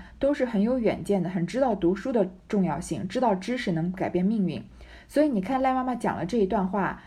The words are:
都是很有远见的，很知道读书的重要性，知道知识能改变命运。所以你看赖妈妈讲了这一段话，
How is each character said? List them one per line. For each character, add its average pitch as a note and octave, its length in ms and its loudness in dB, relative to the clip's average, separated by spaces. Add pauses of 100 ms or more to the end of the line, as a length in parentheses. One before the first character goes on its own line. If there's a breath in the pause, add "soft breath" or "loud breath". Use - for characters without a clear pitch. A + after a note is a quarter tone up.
(200 loud breath)
都 C#4 120 2
是 C#4+ 140 0
很 G#3+ 160 0
有 B3 160 2
远 F#3+ 260 0
见 G3 200 2
的， D#3+ 40 0
很 F3+ 200 -2
知 A3+ 120 -4
道 B3+ 140 2
读 F3 220 2
书 C4 180 -4
的 G3+ 160 2 (180)
重 G3+ 160 2
要 D#3 160 0
性， F3+ 280 -6
知 B3 120 -4
道 A#3 140 4
知 G#3 240 -2
识 A3 140 -2
能 E3 200 0
改 F3 160 -4
变 F3 160 0
命 G3+ 240 2
运。 C#3+ 160 -6 (440 loud breath)
所 C#4+ 160 2
以 D4+ 40 4
你 A3+ 140 0
看 C4 200 -2
赖 C4 120 2
妈 C4 100 0
妈 B3+ 120 -2
讲 A3 200 -2
了 C#3+ 100 -4
这 G#3+ 120 -2
一 G#3 80 4
段 F#3+ 220 0
话， F#3 400 -2